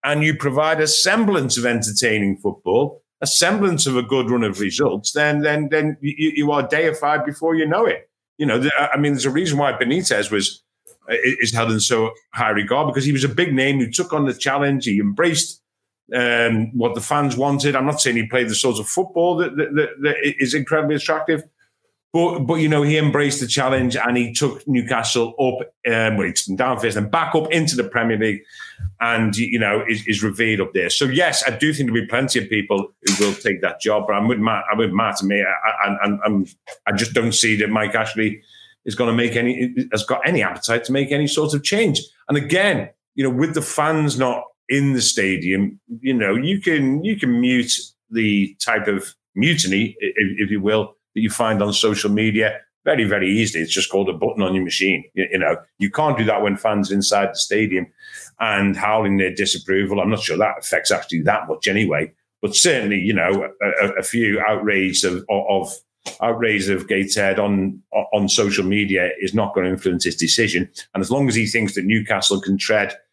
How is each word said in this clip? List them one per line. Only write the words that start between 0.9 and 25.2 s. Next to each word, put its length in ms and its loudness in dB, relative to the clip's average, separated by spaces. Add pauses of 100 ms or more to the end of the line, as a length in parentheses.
of 80 -2
entertaining 720 0
football, 640 -2 (200)
a 40 -4
semblance 600 2
of 100 0
a 60 2
good 280 0
run 140 2
of 160 -2
results, 520 0
then, 280 2
then, 300 0
then 320 0
you, 340 -2
you 160 2
are 160 0
deified 560 0
before 300 -2
you 120 2
know 200 2
it. 240 -4 (260)
You 100 -2
know, 120 2
the, 180 2
I 220 0
mean, 140 2
there's 120 -2
a 60 0
reason 280 0
why 140 2
Benitez 580 0
was, 320 -2 (480)
is 440 0
held 180 2
in 80 2
so 320 2 (220)
high 160 0
regard, 360 0
because 180 -2
he 80 2
was 120 0
a 60 0
big 240 0
name 240 2
who 120 0
took 220 -2
on 140 0
the 80 -2
challenge. 500 0
He 160 2
embraced, 640 0 (520)
um, 640 2
what 180 0
the 60 -4
fans 340 0
wanted. 400 0
I'm 120 0
not 140 -2
saying 160 2
he 100 -2
played 220 0
the 60 -4
sort 240 0
of 80 -6
football 520 0
that, 180 -2
that, 180 -2
that, 140 2 (140)
that 140 0 (220)
is 140 0
incredibly 440 0
attractive, 480 0 (680)
but, 280 2
but, 140 0
you 140 2
know, 140 4
he 160 2
embraced 420 2
the 60 -4
challenge 500 0
and 200 0
he 160 0
took 360 -2
Newcastle 720 0